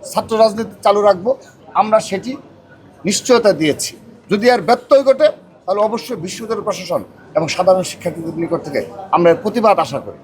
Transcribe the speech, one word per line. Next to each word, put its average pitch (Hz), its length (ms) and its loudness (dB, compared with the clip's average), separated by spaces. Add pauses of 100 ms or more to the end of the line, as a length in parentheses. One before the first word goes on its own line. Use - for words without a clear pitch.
(140)
ছাত্র 226 200 -4 (100)
রাজনীতি 220 380 -2
চালু 202 200 4
রাখবো। 202 300 2 (420)
আমরা 214 260 2
সেটি 196 320 -6 (760)
নিশ্চয়তা 214 460 2 (100)
দিয়েছি। 147 320 -2 (380)
যদি 208 200 0
আর 233 100 2
ব্যত্যয় 254 420 2
ঘটে, 269 240 4 (380)
তাহলে 202 160 -2
অবশ্যই 220 340 -4
বিশ্ববিদ্যালয় 202 520 -8
প্রশাসন 170 340 -4 (340)
এবং 156 120 -6
সাধারণ 185 360 2
শিক্ষার্থীদের 165 600 -10
নিকট 160 240 -4
থেকে 139 140 -4 (300)
আমরা 170 200 4
এর 165 120 2
প্রতিবাদ 214 360 2
আশা 143 200 -4
করি। 101 240 -14